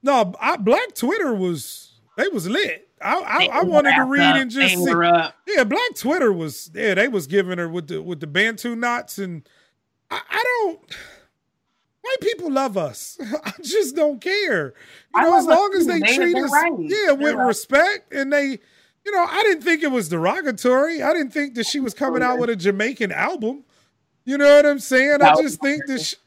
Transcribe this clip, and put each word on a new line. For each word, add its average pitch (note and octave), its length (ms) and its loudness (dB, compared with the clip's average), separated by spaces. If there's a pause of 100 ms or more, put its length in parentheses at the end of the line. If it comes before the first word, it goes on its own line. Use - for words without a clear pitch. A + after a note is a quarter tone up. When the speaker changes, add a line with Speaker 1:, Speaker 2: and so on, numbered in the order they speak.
Speaker 1:
No, A#3+ 380 2
I, D#4 180 -2
Black C4+ 360 0
Twitter D#4 400 -2
was, F3+ 580 -6 (240)
they C#4+ 120 0
was A3 200 -4
lit. A#3 400 -4 (120)
I, A#3+ 200 -2
I, A#3+ 180 -4
Speaker 2:
They B3 100 2
Speaker 1:
I C4+ 140 0
wanted D4+ 320 4
to C4 80 4
Speaker 2:
were C4 40 0
Speaker 1:
read C#4 260 4
Speaker 2:
up. - 40 4
Speaker 1:
and C4 140 0
just A3 260 2
Speaker 2:
They F3 80 0
Speaker 1:
see. F3 100 2
Speaker 2:
were E3+ 100 2
up. E3+ 300 2 (120)
Speaker 1:
Yeah, F4 180 2
Black G4 320 -2
Twitter C#4 360 0
was, D#3+ 420 -8
yeah, G#3 200 -2
they D4+ 140 2
was G3 180 -4
giving F3+ 320 0
her E3+ 100 -4
with E3 200 -8
the, D#3+ 140 -8
with E3 180 -10
the D#3+ 60 -12
Bantu A3 500 -2
knots, A#3+ 420 -6
and F3+ 300 -10 (640)
I, - 100 -10 (100)
I G#4+ 140 -2
don't, A4+ 340 -2 (1200)
white C5 180 -4
people F4+ 320 -4
love C4 240 -2
us. D3 420 -8 (140)
<laughs> D4+ 120 -8
I G#3 80 -8 (100)
just D#4 340 -2
don't D4 240 0
care. D#4 540 -2 (400)
You A3+ 60 2
Speaker 2:
I - 20 4
Speaker 1:
know, E4+ 160 6
as F4+ 80 2
Speaker 2:
love D#4+ 80 6
us E4 40 6
Speaker 1:
long G4 160 0
as F4 120 2
Speaker 2:
too. F4 60 0
Speaker 1:
they E4+ 80 0
Speaker 2:
They, C4+ 160 2
Speaker 1:
treat F4 180 2
Speaker 2:
they're C4 100 0
Speaker 1:
us, C4+ 80 -2
Speaker 2:
right. D#4+ 280 4
Speaker 1:
yeah, A3 80 -6 (180)
Speaker 2:
They're D4 80 4
Speaker 1:
with D4 220 0
Speaker 2:
right. B3+ 100 2
Speaker 1:
respect, D#4 680 0
and C#4 200 -4
they, C#4 260 -2 (480)
you G#4 60 -6
know, F4+ 140 2
I G4 180 -2
didn't F4+ 180 2
think D#4+ 200 0
it D4+ 80 0
was A#3 200 -2
derogatory. C4 920 0
I D4 120 2
didn't D4+ 180 -2
think C#4+ 220 -4
that A#3 120 -4
she D4 140 -4
was A#3+ 140 -4
coming B3+ 280 -2
out B3 100 0
Speaker 2:
Sure. B3 80 -2
Speaker 1:
with A#3 100 -2
a A3+ 60 -2
Jamaican G3+ 560 -2
album. C4 520 -4 (600)
You C4 120 -4
know C#4+ 200 8
what D4 100 8
I'm C#4+ 140 2
saying? C#4 420 2
I C#4+ 80 10
Speaker 2:
No. D#4 120 6
Speaker 1:
just - 200 -4
think C#4 240 -2
that C4 140 -4
she - 160 -8 (100)